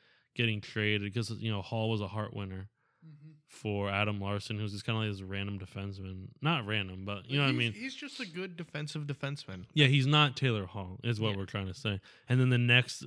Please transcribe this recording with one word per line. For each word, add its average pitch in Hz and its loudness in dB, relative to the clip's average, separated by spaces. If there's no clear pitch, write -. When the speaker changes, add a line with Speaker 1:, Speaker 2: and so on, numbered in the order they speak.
Speaker 1:
getting 113 2
traded 104 0
'cause, 113 -2
you 110 -4
know, 101 -2
Hall 110 -2
was 110 0
a 98 -4
Hart 107 -6
winner. 98 -8
For 101 -2
Adam 104 0
Larson, 101 -4
who's 104 -4
just 101 -8
kinda 110 0
like 107 0
this 98 -6
random 98 -4
defenseman. 95 -10
Not 139 0
random, 95 -4
but 101 -8
you 139 0
know 143 4
what 139 4
I - 4
Speaker 2:
He's, 120 0
Speaker 1:
mean? 117 0
Speaker 2:
he's 254 -10
just - -12
a 247 -8
good 180 -8
defensive 151 -8
defenseman. 139 -8
Speaker 1:
Yeah, 147 10
he's 131 8
not 147 6
Taylor 110 2
Hall, 95 -8
is 113 0
what 110 2
Speaker 2:
Yeah. 98 -2
Speaker 1:
we're 98 -4
trying 98 -4
to 90 -6
say. 101 -2
And 127 4
then 127 6
the 123 6
next 120 4